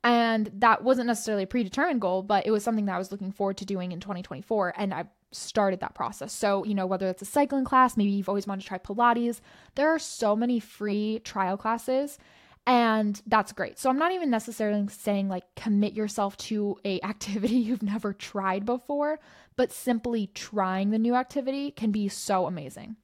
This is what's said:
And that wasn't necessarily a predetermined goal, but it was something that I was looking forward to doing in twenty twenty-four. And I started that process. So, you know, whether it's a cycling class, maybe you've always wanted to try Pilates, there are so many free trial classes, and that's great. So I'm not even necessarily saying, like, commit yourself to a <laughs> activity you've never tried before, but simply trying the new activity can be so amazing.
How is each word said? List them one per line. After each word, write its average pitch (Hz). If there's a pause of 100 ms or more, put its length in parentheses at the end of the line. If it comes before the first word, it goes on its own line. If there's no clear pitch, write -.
And 233
that 220
wasn't 247
necessarily 214
a 190
predetermined 247
goal, 190
but 202
it 214
was 208
something 214
that 190
I 180
was 185
looking 196
forward 196
to 196
doing 180
in 170
twenty 190
twenty-four. 190
And 202
I 165 (260)
started 196
that -
process. -
So, 202
you 208
know, 190
whether 190
it's 185
a -
cycling 277
class, 254
maybe 202
you've 196
always 196
wanted 190
to -
try 190
Pilates, 240 (340)
there 294
are 320
so 214
many 240
free 214
trial 190
classes, 262 (480)
and 220
that's 214
great. -
So 262
I'm 262
not 330
even 349
necessarily 214
saying, 196
like, 185 (120)
commit 208
yourself 208
to 208
a 196
<laughs> -
activity 208
you've 233
never 208
tried 196
before, 294 (360)
but 254
simply 233
trying 190
the 220
new 240
activity 269
can 220
be 202
so 190
amazing. 165